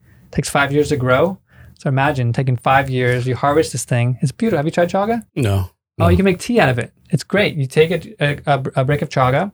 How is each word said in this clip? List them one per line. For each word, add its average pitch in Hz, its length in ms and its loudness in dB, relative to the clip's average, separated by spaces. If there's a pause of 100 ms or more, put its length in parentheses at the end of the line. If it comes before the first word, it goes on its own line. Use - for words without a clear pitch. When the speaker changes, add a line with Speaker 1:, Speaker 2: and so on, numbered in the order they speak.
(260)
Speaker 1:
It - 60 -20
takes - 160 -4
five 139 240 0
years 147 180 2
to 147 60 0
grow. 131 420 2 (400)
So - 100 -4
imagine 135 440 0
taking 131 240 0
five 135 340 0
years, 123 360 0
you 127 100 -2
harvest 147 360 0
this - 120 -6
thing. 120 360 -2
It's 131 120 -2
beautiful. 220 260 -2
Have 143 80 -2
you 160 60 -4
tried 175 180 0
chaga? 220 340 -2 (100)
Speaker 2:
No. 101 360 0 (300)
Speaker 1:
Oh, 160 40 2
Speaker 2:
No. 170 40 4
Speaker 1:
you 180 80 4
can 185 80 2
make 190 160 2
tea 240 180 0
out 160 100 4
of 120 100 0
it. - 140 -6 (180)
It's - 120 -2
great. 208 320 0
You 139 120 -2
take 156 240 2
a, 175 300 -6
a, 143 260 -2
a, 139 180 0 (120)
a 135 80 2
brick 143 180 0
of 160 60 -6
chaga 139 460 0